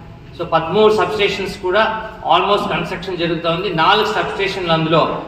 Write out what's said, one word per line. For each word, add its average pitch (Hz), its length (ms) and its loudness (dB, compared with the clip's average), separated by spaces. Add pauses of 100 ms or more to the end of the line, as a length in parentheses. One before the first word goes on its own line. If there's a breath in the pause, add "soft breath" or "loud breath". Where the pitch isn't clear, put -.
(380)
So 170 60 -4
పదమూడు 170 500 2
సబ్‌స్టేషన్స్ 202 640 -2
కూడా 180 520 0 (240)
almost 190 340 2
కన్‌స్ట్రక్షన్ 185 480 -4
జరుగుతూ 165 340 -2
ఉంది. 175 240 -2
నాలుగు 196 320 4
సబ్‌స్టేషన్లు 180 680 -2
అందులో 160 560 2